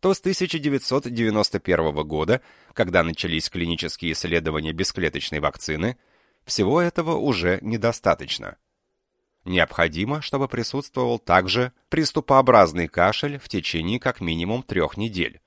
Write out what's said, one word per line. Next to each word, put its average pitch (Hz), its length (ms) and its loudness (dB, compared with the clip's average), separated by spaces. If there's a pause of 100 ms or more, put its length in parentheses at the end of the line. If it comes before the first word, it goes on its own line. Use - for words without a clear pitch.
то 190 120 2
с - 80 -4
тысяча 185 380 -2
девятьсот 139 500 -2
девяносто 107 500 0
первого 78 440 2
года, 78 380 0 (320)
когда 90 300 4
начались 82 460 -2
клинические 85 640 -4
исследования 78 640 -2
бесклеточной 80 680 -4
вакцины, 76 580 -4 (480)
всего 113 340 0
этого 170 380 -2
уже 95 440 0
недостаточно. 107 960 -2 (880)
Необходимо, 90 800 0
чтобы 139 260 -4
присутствовал 123 720 -4
также 95 540 2 (160)
приступообразный 123 1000 4
кашель 107 500 0
в - 120 -18
течение 87 500 -4
как - 220 -4
минимум 87 420 -4
трех 82 320 -2
недель. 98 500 -6